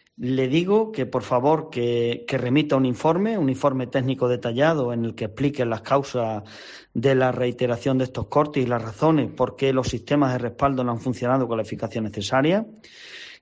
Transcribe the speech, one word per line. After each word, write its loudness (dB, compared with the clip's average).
le 0
digo 2
que, -2
por -2
favor, 2
que, 0
que -2
remita 2
un 4
informe, 0
un 2
informe 0
técnico 0
detallado 0
en -2
el -6
que -6
explique -2
las -2
causas 0
de 2
la 4
reiteración 0
de 2
estos -6
cortes 2
y 0
las 0
razones 2
por -2
qué 2
los 0
sistemas 0
de -2
respaldo -2
no 0
han -4
funcionado 0
con -2
la -2
eficacia -6
necesaria, 0